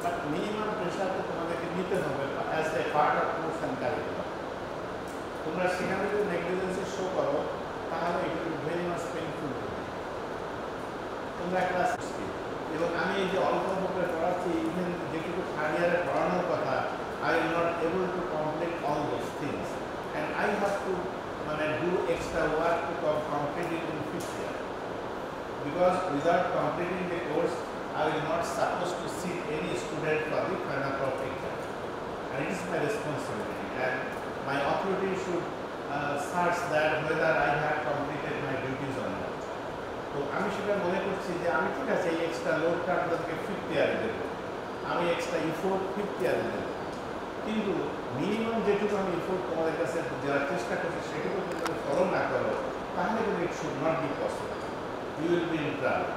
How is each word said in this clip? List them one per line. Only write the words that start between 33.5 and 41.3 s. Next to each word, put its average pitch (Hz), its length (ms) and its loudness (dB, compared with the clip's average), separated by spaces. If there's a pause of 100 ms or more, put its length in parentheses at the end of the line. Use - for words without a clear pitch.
and 123 100 0 (540)
my 143 80 0 (140)
authority 190 420 2 (100)
should, 180 220 0 (480)
uh, 143 200 0 (180)
search 175 280 2 (140)
that 156 160 6 (160)
whether 156 260 4 (160)
I - 20 4 (140)
have 151 140 2 (120)
completed 143 460 0 (100)
my 131 180 0
duties 131 400 -2
or - 140 -2
not। - 180 -4 (760)
তো 143 80 -2 (160)
আমি 202 200 2
সেটা 202 180 2 (120)
মনে 190 200 2
করছি 180 260 -2 (100)